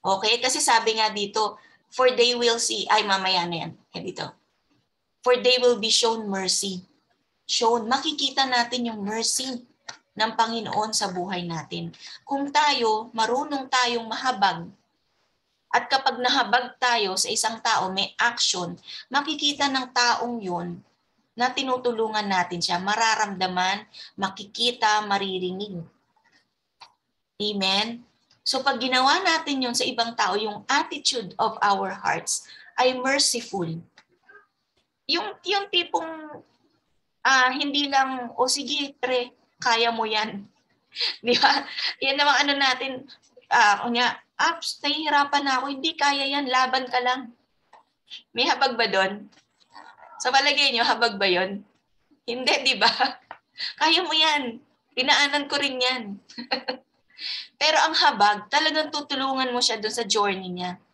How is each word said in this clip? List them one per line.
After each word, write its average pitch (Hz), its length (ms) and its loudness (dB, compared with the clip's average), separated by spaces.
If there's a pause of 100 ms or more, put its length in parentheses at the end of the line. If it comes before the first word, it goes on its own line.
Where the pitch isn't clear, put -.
Okay? 214 400 0
Kasi 262 160 0
sabi 233 400 2
nga 214 160 0
dito, 202 480 -4 (320)
"For 254 240 4
they 240 160 4
will 240 240 2
see," 226 320 -4
ay 214 160 4
mamaya 190 400 0
na 175 120 -6 (120)
yan. - 20 -12 (220)
Yan 180 160 -10
dito. 170 160 -10 (960)
"For 247 160 4
they 247 240 4
will 240 160 6
be 214 160 0
shown 226 320 2
mercy." 190 560 -2 (640)
Shown, 233 400 2
makikita 269 640 -2
natin 240 400 0
yung 214 160 -8
mercy 226 560 -4 (560)
ng 220 160 -2
Panginoon 220 580 -2
sa 202 220 -2
buhay 180 320 -6
natin. 170 480 -8 (320)
Kung 277 240 -4
tayo, 247 640 2
marunong 262 560 -2
tayong 240 400 0
mahabag, 202 560 0 (1040)
at 247 160 2
kapag 262 320 0
nahabag 247 600 0
tayo 226 340 2
sa - 140 -2
isang 220 320 -2
tao, 190 320 0
may 190 240 -2
action, 185 580 0 (320)
makikita 285 640 0
ng 262 220 -2
taong 240 480 0
yun 175 400 -6 (500)
na 240 200 0
tinutulungan 240 760 -2
natin 180 320 0
siya, 175 240 -2
mararamdaman, 202 1040 0 (320)
makikita, 214 880 0
maririnig. 190 720 -4 (1600)
Amen? 208 640 -2 (400)
So - 180 -2
pag 277 160 0
ginawa 262 460 2
natin 320 400 0
yun 247 100 -2
sa - 140 0
ibang 233 260 -2
tao, 202 220 0
yung 208 320 -4
attitude 277 720 -2
of 214 240 0
our 196 320 2
hearts - 500 -4 (300)
ay 254 240 4
merciful. 247 640 0 (1400)
Yung, 339 200 -2 (200)
yung 403 240 0
tipong, 320 720 -4 (800)
ah, 254 260 6
hindi 285 380 -2
lang, 262 480 0
"O 254 160 2
sige, 285 480 -4
pre, 254 320 0 (300)
kaya 233 280 2
mo 226 160 -2
yan." 214 400 -4 (380)
<laughs> - 420 -6
Di 240 140 4
ba? - 240 4 (400)
Yan 277 160 0
namang 285 180 4 (100)
ano 285 120 2
natin, 269 320 2 (580)
ah, 208 360 6
kunya, 240 280 2 (280)
"Aps, 330 400 -2
nahihirapan 294 640 2
na 269 160 2
ako, 262 80 -6
hindi 285 240 -4
kaya 277 320 0
yan, 277 240 -2
laban 254 400 2
ka 247 120 0
lang." 247 320 -2 (1040)
May 240 140 0
habag 254 260 2
ba 226 140 2
doon? 190 400 0 (920)
Sa - 80 0
palagay 277 400 4
nyo, 233 160 2
habag 226 320 0
ba 196 80 0
yun? 190 400 0 (640)
Hindi, 247 320 -2
di 262 160 2
ba? 202 120 4 (440)
<laughs> - 480 -10
"Kaya 330 240 4
mo 311 80 -2
yan. 294 480 2 (320)
Pinaanan 285 560 2
ko 294 80 -2
rin 269 240 -2
yan." 247 200 0 (800)
<laughs> - 0 - (800)
Pero 311 200 4
ang 320 160 2
habag, 208 560 4
talagang 311 400 0
tutulungan 269 560 -2
mo 247 80 -2
siya 226 240 0
doon 220 120 -4
sa 233 120 -4
journey 196 480 0
niya. 180 240 -8 (160)